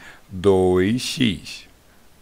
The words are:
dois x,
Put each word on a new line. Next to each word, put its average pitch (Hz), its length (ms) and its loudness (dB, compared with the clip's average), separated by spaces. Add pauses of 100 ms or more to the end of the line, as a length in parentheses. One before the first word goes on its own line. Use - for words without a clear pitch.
(300)
dois 92 720 2
x, - 640 -6 (560)